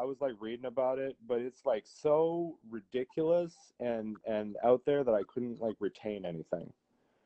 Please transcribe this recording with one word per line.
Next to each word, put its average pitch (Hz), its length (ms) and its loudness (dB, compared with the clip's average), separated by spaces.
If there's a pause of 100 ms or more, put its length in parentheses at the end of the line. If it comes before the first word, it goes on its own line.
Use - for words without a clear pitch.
I 123 60 -2
was, 135 160 -6
like, 135 180 0
reading 117 240 -6
about 127 340 0
it, 135 160 -4 (120)
but 120 160 0
it's, 127 240 -10
like, 110 200 2
so 165 680 2 (140)
ridiculous 160 840 0 (260)
and, 113 360 -4 (100)
and 107 380 -2
out 123 220 6
there 143 180 2
that 120 80 4
I 101 120 4
couldn't, 120 360 -6
like, 110 180 -2
retain 104 460 -6
anything. 85 480 -6 (540)